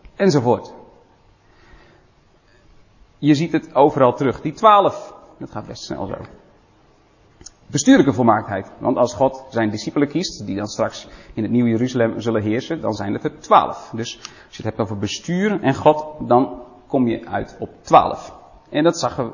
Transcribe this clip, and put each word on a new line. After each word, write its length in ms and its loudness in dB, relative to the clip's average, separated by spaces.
Enzovoort. 580 2
Je 160 4
ziet 180 0
het 220 -4
overal 400 4
terug. 260 -2
Die 120 -6
twaalf, 640 2
dat 120 -16
gaat 160 -12
best 160 -16
snel 240 -8
zo. 100 -8
Bestuurlijke 460 4
volmaaktheid. 640 0
Want 180 -2
als 180 2
God 340 0
zijn 220 -2
discipelen 380 -2
kiest, 380 -6
die 100 -8
dan 100 -4
straks 420 -6
in 80 -4
het 100 -4
Nieuwe 160 2
Jeruzalem 520 0
zullen 220 -2
heersen, 380 -4
dan 120 -4
zijn 200 -6
het 120 -6
er 140 -6
twaalf. 560 0
Dus 240 -8
als 100 -20
je 60 -14
het 20 -12
hebt 160 -6
over 180 -6
bestuur 640 -4
en 140 0
God, 320 2
dan 420 0
kom 220 0
je 180 -6
uit 320 -8
op 120 -10
twaalf. 640 2
En 140 0
dat 140 2
zag, 360 -4